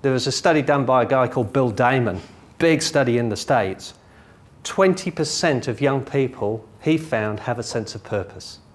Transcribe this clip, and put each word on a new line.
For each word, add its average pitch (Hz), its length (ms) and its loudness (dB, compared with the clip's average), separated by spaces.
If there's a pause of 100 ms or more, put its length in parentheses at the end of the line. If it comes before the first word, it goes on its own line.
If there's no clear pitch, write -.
There 139 80 2
was 127 160 0
a 127 60 0
study 156 300 2
done 139 220 2
by 127 180 4
a 113 40 2
guy 131 220 2
called 120 240 -2
Bill 127 180 2
Damon, 120 500 2 (380)
big 160 240 4
study 123 340 0
in 120 120 0
the 101 80 -4
States. 101 580 -2 (720)
Twenty 185 480 0
percent 147 560 -2
of 117 120 -6
young 139 240 0
people 117 600 -2 (160)
he 160 180 2
found 107 420 -4
have 120 200 -4
a - 20 -6
sense 110 320 -6
of - 80 -12
purpose. 95 560 -8 (160)